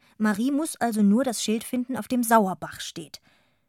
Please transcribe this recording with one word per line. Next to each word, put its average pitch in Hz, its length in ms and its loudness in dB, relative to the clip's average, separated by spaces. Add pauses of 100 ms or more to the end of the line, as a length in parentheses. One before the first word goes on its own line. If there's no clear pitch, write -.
(180)
Marie 214 340 0
muss 302 240 -2
also 220 260 0
nur 208 220 6
das 247 180 -4
Schild 226 220 -2
finden, 254 320 -6
auf 220 100 -6
dem 247 160 0
Sauerbach 208 560 2
steht. - 420 -14 (480)